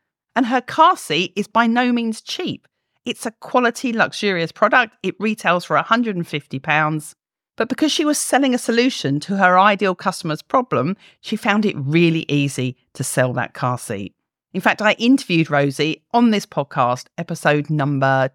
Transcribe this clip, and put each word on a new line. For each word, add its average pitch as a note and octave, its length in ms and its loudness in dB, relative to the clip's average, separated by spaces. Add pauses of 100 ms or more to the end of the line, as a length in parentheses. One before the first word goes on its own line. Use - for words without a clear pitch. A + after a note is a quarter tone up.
(360)
And B3 120 0
her B3 140 0
car F4 360 4
seat D#3+ 380 -4
is G3+ 120 -4
by A#3 200 2
no B3 240 2
means A3+ 300 -2
cheap. - 460 -8 (380)
It's A#3+ 220 -8
a A3 40 -6
quality, A#3+ 640 -2
luxurious F#3+ 580 -2
product. A#3+ 520 0
It F#3+ 160 -4
retails F#3+ 440 0
for D#3 120 -2
a D3 80 2
hundred A3+ 320 0
and E3+ 120 -4
fifty C#3+ 300 -8
pounds. D3+ 580 -2 (420)
But A3+ 100 -2
because D4 240 0
she D#4+ 140 -2
was D4 120 0
selling C4 380 2
a - 20 0
solution A#3 600 0
to G3 160 -6
her F#3 240 4
ideal G3+ 340 2
customer's F3 480 -6
problem, E3 540 -2 (240)
she - 160 -8
found G#3+ 300 0
it G3 120 -2
really E3 520 2
easy C#3 480 -2 (160)
to - 100 -8
sell B2+ 300 0
that B2+ 200 -6
car B2 240 -4
seat. G2+ 380 -10 (380)
In F#3 80 -6
fact, G#3 200 0
I G#3 120 4
interviewed G#3 560 2
Rosie C#3+ 520 0 (120)
on A#3+ 180 4
this G#3 140 -2
podcast, B2+ 640 -2 (100)
episode D#3 520 -2
number C3+ 640 0